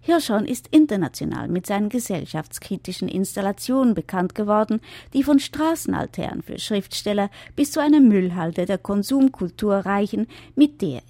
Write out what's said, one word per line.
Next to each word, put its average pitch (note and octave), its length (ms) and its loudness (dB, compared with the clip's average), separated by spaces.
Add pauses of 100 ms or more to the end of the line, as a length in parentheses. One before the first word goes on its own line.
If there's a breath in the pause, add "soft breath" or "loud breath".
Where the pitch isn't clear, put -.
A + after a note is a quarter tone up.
Hirschhorn D4 460 0
ist - 220 -8
international E3 800 2
mit F3+ 180 -4
seinen G#3 240 -2
gesellschaftskritischen F#3 1160 -8
Installationen G#3 840 -2
bekannt F3+ 420 -4
geworden, G#3+ 460 0 (320 loud breath)
die C4+ 120 0
von C#4+ 160 4
Straßenaltären - 1000 -4
für - 180 -12
Schriftsteller G3+ 720 -4 (260 loud breath)
bis C#4+ 180 0
zu D#4+ 80 -2
einer D4 200 6
Müllhalde F#3 640 4
der F#3 140 -2
Konsumkultur G3+ 960 0
reichen, G3+ 520 -2 (300 loud breath)
mit D4 240 2
der C#3+ 300 -4